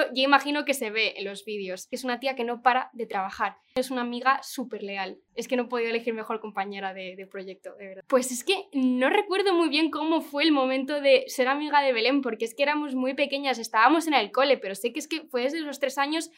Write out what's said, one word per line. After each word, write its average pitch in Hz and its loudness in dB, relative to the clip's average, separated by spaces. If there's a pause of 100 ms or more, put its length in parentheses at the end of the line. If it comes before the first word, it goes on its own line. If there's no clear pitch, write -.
(140)
yo 262 2
imagino 285 2
que 285 0
se 240 -4
ve 214 0
en 202 -8
los 196 -10
vídeos, 190 -8
que - -8
es 247 -8
una 247 -4
tía 262 -2
que 247 -4
no 240 -4
para 247 4
de 226 -8
trabajar. 196 -4 (200)
Es 254 0
una 254 -4
amiga 240 0
súper 220 -10
leal. 196 -8 (160)
Es 233 -6
que 254 -2
no 247 0
he 233 -6
podido 240 -2
elegir 233 -2
mejor 220 -6
compañera 196 -8
de, 185 -12
de 190 -14
proyecto, 190 -14
de 202 -16
verdad. 190 -16
Pues 254 2
es 233 -8
que 381 -2
no 254 2
recuerdo 392 2
muy 330 4
bien 302 2
cómo 311 0
fue 285 -2
el 320 6
momento 269 2
de 277 6
ser 254 0
amiga 285 2
de 269 2
Belén, 247 2
porque 226 -4
es 220 -6
que - -2
éramos 294 0
muy 254 -2
pequeñas, 277 0
estábamos 240 4
en 302 0
el 208 2
cole, 269 4
pero 196 -8
sé 240 -4
que 269 -6
es - -10
que 311 -6 (100)
fue 247 -2
desde 311 -2
los 285 -8
tres 269 -2
años. 311 -2